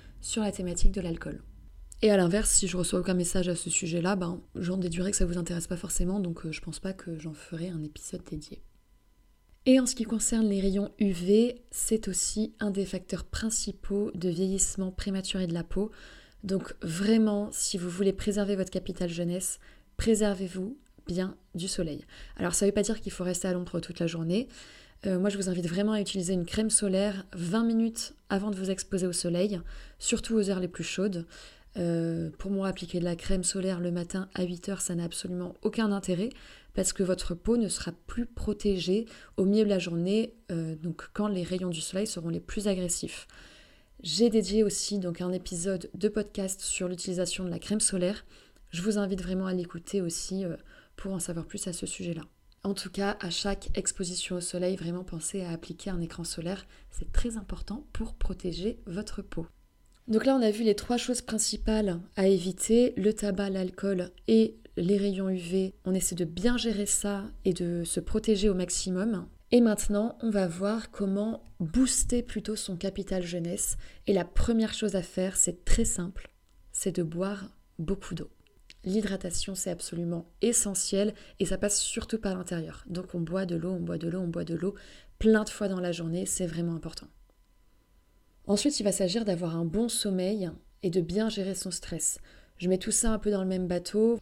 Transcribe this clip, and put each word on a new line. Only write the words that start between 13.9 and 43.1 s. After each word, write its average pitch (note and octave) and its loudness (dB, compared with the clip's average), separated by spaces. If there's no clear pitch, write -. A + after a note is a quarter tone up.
de F3+ 0
vieillissement F#3+ 0
prématuré F#3+ -4
de E3 -2
la E3+ -4
peau. G3+ -2
Donc F#3+ -2
vraiment, G#3 2
si - -2
vous F3 -2
voulez F#3+ 2
préserver G3+ 0
votre F#3+ -2
capital F3+ -4
jeunesse, F3 -2
préservez-vous G3+ 2
bien F#3 -2
du F3 -4
soleil. D#3+ -4
Alors F3 0
ça G3+ 4
veut G3+ 6
pas G3+ 4
dire G#3+ 0
qu'il F#3 -6
faut F3+ -4
rester F3+ 0
à F3+ 2
l'ombre F3 -2
toute - -10
la E3+ 2
journée. E3+ 0
Euh, F#3 2
moi G3 4
je G3 0
vous F#3+ -2
invite F3 0
vraiment G3+ 2
à G#3+ 2
utiliser F#3+ -2
une F3 0
crème A3 0
solaire G3 2
vingt F3+ 0
minutes A3+ 0
avant G3+ 0
de G3 -4
vous F#3+ -2
exposer F#3 -2
au F3 -2
soleil, F3 0
surtout - 0
aux G3+ 4
heures F#3 0
les F3 -2
plus E3+ -6
chaudes. F#3 -2
Euh, E3 0
pour G3 -4
moi, G3 0
appliquer F#3 -4
de E3+ 0
la F3 0
crème F#3 0
solaire F#3 0
le F3 0
matin F3 -4
à F#3 -2
huit F3+ -4
heures, F#3+ -4
ça F3 -2
n'a E3+ -2
absolument F3+ -6
aucun G#3+ 2
intérêt F#3+ 0
parce F#3+ 0
que G3 0
votre F3+ 0
peau A3+ 2
ne A3 2
sera - -4
plus A#3+ -4
protégée G3+ 0
au F#3+ 4
milieu G#3 6
de G#3 4
la G3 4
journée, F3+ 0
euh, D#3+ -2
donc E3 -8
quand G#3 0
les F#3 -2
rayons F#3 -2
du D#3+ -6
soleil G3 -2
seront E3 -6
les E3+ -2
plus G3 -4
agressifs. - -2